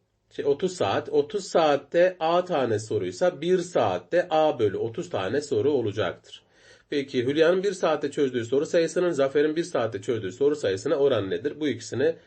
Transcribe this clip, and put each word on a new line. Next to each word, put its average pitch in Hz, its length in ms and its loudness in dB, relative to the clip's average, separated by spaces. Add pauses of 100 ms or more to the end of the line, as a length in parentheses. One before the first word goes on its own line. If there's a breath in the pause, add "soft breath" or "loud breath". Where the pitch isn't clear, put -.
(300)
şey, - 140 -8
otuz 143 320 0
saat. 123 320 0
Otuz 151 360 -2
saatte 170 760 2
A 170 240 2
tane 131 340 0
soruysa 107 640 -2
bir 180 180 2
saatte 160 720 0
A 156 280 2
bölü 101 180 2
otuz 117 340 -6
tane 98 300 -2
soru 117 300 0
olacaktır. 104 720 -4 (480 soft breath)
Peki 135 360 -2
Hülya'nın 160 360 4
bir 196 100 -2
saatte 156 380 0
çözdüğü 127 340 0
soru 139 220 0
sayısının 170 440 2
Zafer'in 151 460 2
bir 170 80 0
saatte 113 380 -2
çözdüğü 101 300 -4
soru 147 240 2
sayısına 107 380 -2
oranı 127 360 2
nedir? 135 300 -4
Bu 151 80 -2
ikisini 127 480 -2 (100)